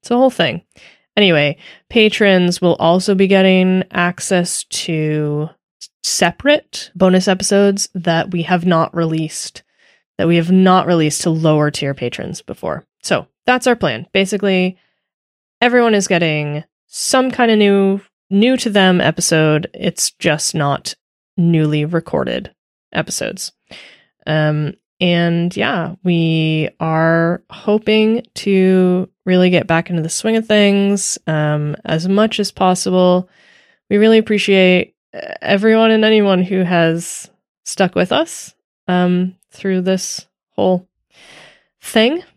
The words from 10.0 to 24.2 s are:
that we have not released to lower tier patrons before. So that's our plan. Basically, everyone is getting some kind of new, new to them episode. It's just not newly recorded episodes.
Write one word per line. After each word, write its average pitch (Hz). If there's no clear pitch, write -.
that 165
we 170
have 170
not 185
released 160
to 185
lower 160
tier 139
patrons -
before. -
So 120
that's 247
our 240
plan. 147
Basically, 190
everyone 240
is 196
getting 151
some -
kind 240
of 220
new, 196
new 220
to 247
them 190
episode. 156
It's -
just -
not 143
newly 156
recorded 156
episodes. -